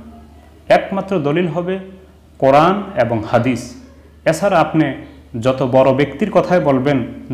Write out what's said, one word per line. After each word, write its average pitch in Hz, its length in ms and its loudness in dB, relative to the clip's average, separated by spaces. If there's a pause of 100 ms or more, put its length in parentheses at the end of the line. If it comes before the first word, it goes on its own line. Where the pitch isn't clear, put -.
(680)
একমাত্র 190 520 0
দলিল 151 280 0
হবে 175 320 -6 (580)
কোরআন 143 460 4 (120)
এবং 117 360 -2
হাদিস। 117 420 -2 (520)
এছাড়া 170 340 2
আপনি 156 240 2 (560)
যত 127 320 0
বড় 131 220 4
ব্যক্তির 143 380 -2
কথাই 180 280 2
বলবেন, 139 440 0 (300)